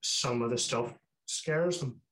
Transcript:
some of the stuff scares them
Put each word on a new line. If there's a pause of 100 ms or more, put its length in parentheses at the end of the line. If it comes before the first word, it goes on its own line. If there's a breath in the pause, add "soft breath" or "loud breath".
some
of
the
stuff (300)
scares
them (100)